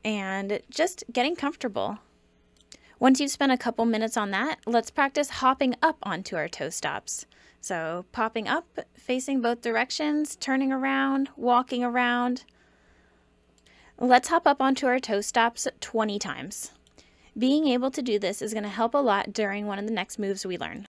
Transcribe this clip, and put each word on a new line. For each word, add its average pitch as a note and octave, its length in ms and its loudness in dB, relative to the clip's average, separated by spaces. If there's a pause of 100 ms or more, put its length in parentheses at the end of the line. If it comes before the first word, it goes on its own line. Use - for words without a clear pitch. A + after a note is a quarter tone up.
and G3 640 -2
just - 420 -2
getting C4+ 240 0
comfortable. G#3+ 640 -4 (1000)
Once C4 200 6
you've C#4+ 100 0
spent C#4 220 2
a B3+ 60 4
couple A#3+ 260 -2
minutes A3+ 320 0
on G#3 160 -2
that, A#3 340 -2
let's A#3 240 2
practice C#4+ 400 0
hopping C4 520 2
up D#4 220 2
onto F#3+ 340 -6
our D#3 100 -2
toe D3+ 220 -6
stops. - 560 -6 (340)
So E3+ 540 -6
popping A3+ 340 -2
up, - 320 -4 (160)
facing B3+ 460 -2
both A#3 180 0
directions, D4 800 -2
turning C4+ 340 0
around, C4+ 640 0
walking B3 480 2
around. B3 640 0 (1500)
Let's B3+ 300 6
hop E4+ 180 4
up C#4+ 140 4
onto C4+ 260 2
our B3 140 2
toe G#3+ 180 -2
stops A#3 480 0 (140)
twenty G#3+ 360 -2
times. F3 540 -8 (680)
Being C#4+ 300 2
able B3+ 240 2
to D4 100 -6
do A#3+ 160 0
this G3+ 240 -2
is G#3+ 120 -6
gonna G#3 160 -4
help A3+ 240 0
a C#4+ 60 4
lot G3+ 340 2
during G#3 320 -2
one G3 140 -4
of G3+ 60 -6
the A3 80 -2
next G3+ 240 -6
moves G3 280 -4
we F3+ 120 -4
learn. E3+ 320 -10